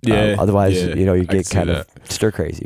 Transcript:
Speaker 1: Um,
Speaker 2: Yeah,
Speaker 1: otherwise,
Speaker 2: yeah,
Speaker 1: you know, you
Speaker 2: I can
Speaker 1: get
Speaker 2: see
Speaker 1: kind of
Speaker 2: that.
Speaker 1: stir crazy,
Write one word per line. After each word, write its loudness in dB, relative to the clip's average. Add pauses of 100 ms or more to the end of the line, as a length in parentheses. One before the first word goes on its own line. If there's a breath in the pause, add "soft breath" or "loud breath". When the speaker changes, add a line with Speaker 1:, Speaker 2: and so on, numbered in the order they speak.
Speaker 1:
Um, 2
Speaker 2:
Yeah, 2
Speaker 1:
otherwise, 2
Speaker 2:
yeah, -2
Speaker 1:
you 0
know, 2
you 2
Speaker 2:
I -2
can -2
Speaker 1:
get -2
Speaker 2:
see -4
Speaker 1:
kind 0
of -4
Speaker 2:
that. -18
Speaker 1:
stir 0
crazy, -6